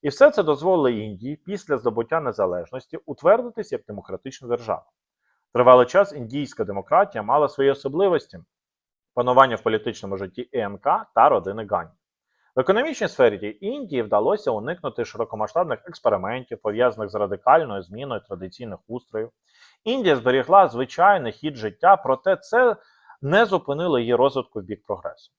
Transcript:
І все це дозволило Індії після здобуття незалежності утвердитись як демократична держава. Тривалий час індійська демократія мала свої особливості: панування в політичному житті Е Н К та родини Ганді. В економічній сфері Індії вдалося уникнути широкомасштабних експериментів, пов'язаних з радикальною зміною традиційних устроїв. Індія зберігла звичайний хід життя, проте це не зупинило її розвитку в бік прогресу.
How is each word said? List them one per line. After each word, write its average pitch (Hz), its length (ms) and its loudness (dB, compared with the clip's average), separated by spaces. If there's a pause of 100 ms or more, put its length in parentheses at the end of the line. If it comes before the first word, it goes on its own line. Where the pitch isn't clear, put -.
І 147 80 -2
все 277 220 6
це 214 120 -2
дозволило 151 460 2
Індії 107 460 -8
після 170 420 -6
здобуття 117 420 -2
незалежності 104 840 -6
утвердитись 220 680 -2
як 123 140 -8
демократична 104 640 -14
держава. 113 380 -4 (680)
Тривалий 123 320 8
час 190 280 2
індійська 127 500 -8
демократія 107 580 -2
мала 135 260 0
свої 139 240 0
особливості: 143 680 -2 (720)
панування 123 420 4
в - 60 -8
політичному 107 560 -4
житті 98 360 -10
Е 123 60 -2
Н 101 180 -6
К 185 280 -2 (100)
та 123 140 6
родини 104 400 -2
Ганді. 85 240 -4 (600)
В 127 40 0
економічній 220 480 0
сфері 104 540 0
Індії 196 400 -6
вдалося 113 500 0
уникнути 117 540 -8
широкомасштабних 113 800 -6
експериментів, 113 760 -4
пов'язаних 110 480 0
з - 60 -12
радикальною 104 680 0
зміною 107 400 -10
традиційних 95 680 -14
устроїв. 113 420 -10 (540)
Індія 220 320 2
зберігла 131 520 4
звичайний 139 640 0
хід 151 240 -8
життя, 127 420 2
проте 180 380 -2
це 233 400 0 (460)
не 185 240 2
зупинило 160 540 -2
її 120 160 0
розвитку 123 440 0
в 98 40 -14
бік 98 200 -12
прогресу. - 560 -10